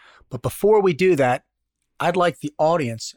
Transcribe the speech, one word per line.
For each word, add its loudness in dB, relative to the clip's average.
But -12
before 2
we 2
do 2
that, 0
I'd -2
like 0
the -10
audience -2